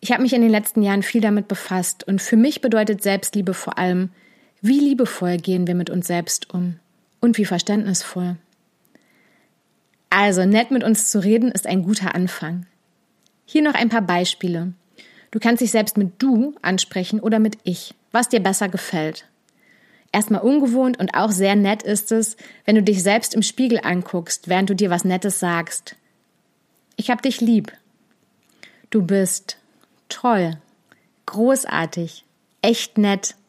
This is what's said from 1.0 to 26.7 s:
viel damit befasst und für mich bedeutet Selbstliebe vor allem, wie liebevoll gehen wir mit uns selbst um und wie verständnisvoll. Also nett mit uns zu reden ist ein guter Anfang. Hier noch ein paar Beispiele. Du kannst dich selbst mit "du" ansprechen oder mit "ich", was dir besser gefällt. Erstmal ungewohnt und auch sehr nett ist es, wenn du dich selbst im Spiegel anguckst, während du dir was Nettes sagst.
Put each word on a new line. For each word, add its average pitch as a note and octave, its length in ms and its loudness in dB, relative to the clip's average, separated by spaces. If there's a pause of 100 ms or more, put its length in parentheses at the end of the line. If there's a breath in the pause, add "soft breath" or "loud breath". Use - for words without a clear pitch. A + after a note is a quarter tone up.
viel A3 200 -2
damit G#3 260 0
befasst - 580 -6
und G3 160 -2
für - 140 0
mich B3+ 240 4
bedeutet G#3+ 420 0
Selbstliebe G3 520 -2
vor - 240 -8
allem, F3+ 320 0 (500 soft breath)
wie A#3+ 180 2
liebevoll B3 600 0
gehen F3+ 280 -2
wir F3 100 0
mit F3 140 -2
uns F3 180 -4
selbst - 460 -6
um F3+ 240 -4 (440)
und A#3+ 160 4
wie G#3 80 2
verständnisvoll. F3+ 880 -2 (1700 soft breath)
Also F#3+ 340 4
nett G#3+ 280 4
mit C4 120 0
uns G#3+ 260 2
zu G3+ 140 0
reden A3 300 2
ist - 140 -6
ein F#3 160 0
guter F#3+ 320 -2
Anfang. F3 500 -4 (800)
Hier - 160 0
noch D4+ 140 2
ein A#3+ 120 2
paar A3+ 140 2
Beispiele. F3 720 -2 (580 soft breath)
Du A3 80 -4
kannst A#3 220 2
dich A#3+ 100 0
selbst A3 240 0
mit G3 260 -2
"du" C4 400 2
ansprechen F#3+ 600 -2
oder A3 180 0
mit A3 240 0
"ich", - 300 -6 (180)
was A#3+ 160 2
dir A3+ 140 2
besser G3 260 0
gefällt. E3 640 -6 (840 soft breath)
Erstmal G#3+ 300 0
ungewohnt B3+ 580 2
und F#3+ 160 -4
auch G#3+ 160 2
sehr G3 240 2
nett G#3 260 2
ist - 300 -4
es, A3+ 240 -2 (300 loud breath)
wenn G#3 100 4
du G#3+ 80 6
dich F#3+ 200 2
selbst G#3 320 2
im A3+ 60 2
Spiegel A3+ 400 0
anguckst, F3 680 -6
während F#3+ 200 2
du G3+ 60 0
dir F#3+ 140 0
was F3 160 0
Nettes F#3 340 -2
sagst. E3+ 560 -4 (1000)